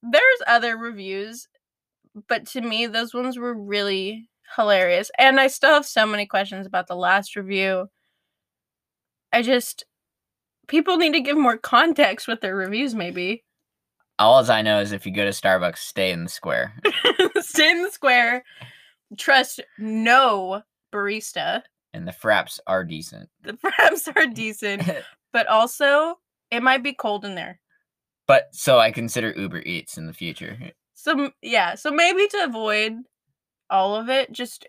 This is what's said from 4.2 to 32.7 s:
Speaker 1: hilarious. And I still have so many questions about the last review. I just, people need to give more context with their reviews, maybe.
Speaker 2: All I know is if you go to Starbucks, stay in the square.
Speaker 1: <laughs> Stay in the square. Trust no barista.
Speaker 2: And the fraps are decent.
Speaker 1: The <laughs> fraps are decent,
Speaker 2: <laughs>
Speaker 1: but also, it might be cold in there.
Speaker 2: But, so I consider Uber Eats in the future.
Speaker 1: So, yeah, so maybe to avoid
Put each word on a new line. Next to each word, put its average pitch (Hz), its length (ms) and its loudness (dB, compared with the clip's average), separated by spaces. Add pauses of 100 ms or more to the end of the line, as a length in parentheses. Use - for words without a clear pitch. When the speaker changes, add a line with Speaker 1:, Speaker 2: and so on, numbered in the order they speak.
Speaker 1:
hilarious. 196 600 2
And 269 240 6
I 269 60 6
still 269 240 4
have 294 160 6
so 220 180 2
many 208 220 -2
questions 196 400 -4
about 185 200 -4
the 180 100 -8
last 180 380 0
review. 190 540 -2 (1400)
I 233 80 4
just, 247 440 -2 (840)
people 330 320 0
need 320 160 2
to 330 60 2
give 285 180 -2
more 247 180 2
context 247 720 2
with 226 140 -6
their 190 140 -4
reviews, 220 380 -4
maybe. 180 500 -6 (760)
Speaker 2:
All 117 320 6
I 110 100 2
know 107 200 2
is 101 120 -4
if 98 140 -8
you 95 60 -8
go 101 120 -2
to 101 60 0
Starbucks, 92 480 0
stay 95 320 -4
in 85 140 -4
the 85 60 -8
square. 64 440 -6 (340)
Speaker 1:
<laughs> - 320 0
Stay 311 300 0
in 339 140 0
the 403 60 -4
square. 247 540 0 (720)
Trust 262 440 2 (180)
no 220 840 2 (300)
barista. 202 680 -4 (320)
Speaker 2:
And 87 120 -12
the 90 60 -10
fraps - 540 0
are 92 180 -2
decent. 78 460 -14 (120)
Speaker 1:
The - 100 -12
<laughs> - 120 -12 (160)
fraps - 340 2
are 403 120 2
decent, 220 560 -6 (280)
Speaker 2:
<laughs> - 220 -20
Speaker 1:
but 233 140 0
also, 285 720 2 (320)
it 233 120 -4
might 262 220 2
be 285 80 -6
cold 208 320 -6
in 196 100 -8
there. 175 240 -12 (680)
Speaker 2:
But, - 240 4
so 131 260 4
I 113 140 4
consider 113 440 -6
Uber 87 260 -8
Eats - 360 -10
in 80 80 -12
the 80 60 -14
future. 85 440 -12 (380)
Speaker 1:
So, 285 360 -4 (120)
yeah, 202 320 0
so 294 160 -6
maybe 359 380 2
to 403 160 -4
avoid 220 480 -2 (760)